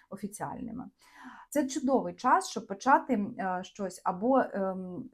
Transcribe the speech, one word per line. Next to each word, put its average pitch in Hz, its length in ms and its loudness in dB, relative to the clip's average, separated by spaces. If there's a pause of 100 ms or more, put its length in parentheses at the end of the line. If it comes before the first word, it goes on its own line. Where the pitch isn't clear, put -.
(100)
офіціальними. - 720 -8 (680)
Це 277 180 0
чудовий 247 460 0
час, 311 340 2
щоб - 180 -8
почати, 233 600 2 (120)
е, 185 240 -2
щось 190 420 -8
або, 214 340 4
ем, 190 760 -2